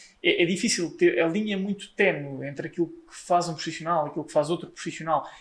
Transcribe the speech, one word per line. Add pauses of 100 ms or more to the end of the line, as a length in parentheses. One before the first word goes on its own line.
(220)
é,
é
difícil
ter,
a
linha
é
muito
ténue
entre
aquilo
que
faz
um
profissional,
aquilo
que
faz
outro
profissional. (120)